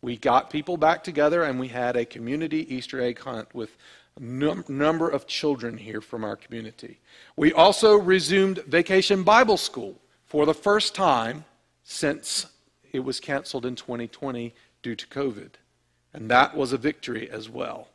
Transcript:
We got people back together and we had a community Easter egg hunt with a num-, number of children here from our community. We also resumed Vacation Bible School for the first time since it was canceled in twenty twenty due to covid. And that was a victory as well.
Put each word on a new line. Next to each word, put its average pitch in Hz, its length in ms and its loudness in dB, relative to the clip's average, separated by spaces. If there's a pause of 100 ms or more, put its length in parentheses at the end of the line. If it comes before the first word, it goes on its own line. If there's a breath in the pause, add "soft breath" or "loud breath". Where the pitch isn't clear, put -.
We 120 160 -6
got 123 340 2
people 151 260 -6
back 160 260 2
together 151 400 2
and 135 160 -2
we 127 100 -6
had 123 280 -4
a 120 80 0
community 147 680 -6
Easter 127 280 -8
egg 123 180 -4
hunt 117 340 -12
with 113 240 -10 (400 soft breath)
a - 60 -16
num-, 139 460 -4
number 156 400 0
of - 180 -4
children 117 500 -4
here 104 240 -12
from 113 220 -12
our 107 140 -6
community. - 640 -16 (360 soft breath)
We 151 160 4
also 202 440 8
resumed 190 640 2
Vacation 185 680 2
Bible 214 320 6
School - 440 -8 (240)
for 147 220 2
the 156 80 2
first 202 400 0
time 143 500 0 (380)
since - 640 -6 (460)
it 131 80 -4
was 131 180 -6
canceled 139 480 -6
in 127 80 -6
twenty 120 320 -10
twenty 120 480 -10 (280 soft breath)
due 120 120 -8
to - 140 -14
covid. 135 460 -8 (600)
And 110 160 -8
that 127 260 4
was 131 160 -2
a 135 60 -2
victory 117 500 -6
as 110 220 -14
well. - 440 -10